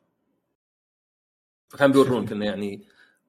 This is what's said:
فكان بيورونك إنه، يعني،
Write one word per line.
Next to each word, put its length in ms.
فكان 220
بيورونك 400
إنه، 140
يعني، 400